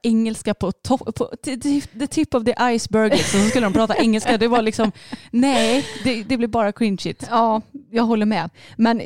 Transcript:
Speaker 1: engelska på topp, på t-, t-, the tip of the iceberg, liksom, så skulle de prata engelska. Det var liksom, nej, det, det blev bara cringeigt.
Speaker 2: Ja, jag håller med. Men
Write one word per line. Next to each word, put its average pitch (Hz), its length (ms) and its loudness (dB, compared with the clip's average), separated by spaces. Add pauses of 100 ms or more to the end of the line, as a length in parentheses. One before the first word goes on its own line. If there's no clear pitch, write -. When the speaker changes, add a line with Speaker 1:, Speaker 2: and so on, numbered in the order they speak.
Speaker 1:
engelska 220 520 0
på 190 180 -4
topp, - 420 -4
på - 160 -6 (140)
t-, 269 120 -6
t-, 285 240 0 (180)
the 277 80 -4
tip - 280 -2
of 233 100 0
the 233 160 0
iceberg, 226 500 2
liksom, - 300 2
så 214 80 4
skulle 240 180 2
de 190 60 0
prata 220 240 2
engelska. 226 420 2
Det 233 100 2
var 233 140 2
liksom, 220 300 0 (380)
nej, 247 540 2 (200)
det, 233 180 -2
det 240 140 -2
blev 233 140 -2
bara 214 220 0
cringeigt. 196 580 -4
Speaker 2:
Ja, 226 300 2 (300)
jag 226 140 0
håller 220 220 2
med. 180 240 -2 (260)
Men 233 300 2